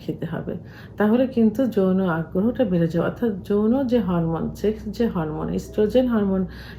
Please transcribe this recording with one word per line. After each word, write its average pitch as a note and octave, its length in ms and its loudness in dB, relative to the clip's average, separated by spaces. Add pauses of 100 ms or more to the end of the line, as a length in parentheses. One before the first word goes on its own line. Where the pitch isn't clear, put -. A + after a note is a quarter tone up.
খেতে D3+ 260 -6
হবে। - 280 -6 (420)
তাহলে A3+ 300 4
কিন্তু A#3 400 2
যৌন F#3+ 340 2
আগ্রহটা F#3 640 0
বেড়ে F3 240 2
যাবে। E3 160 0
অর্থাৎ G3 440 -2
যৌন A3 380 2
যে A#3+ 120 2
হরমোন, E3 560 0
সেক্স G#3+ 320 -2
যে A3+ 200 -2
হরমোন, E3 420 -4
এস্ট্রোজেন G#3+ 600 0
হরমোন, G3 380 2 (320)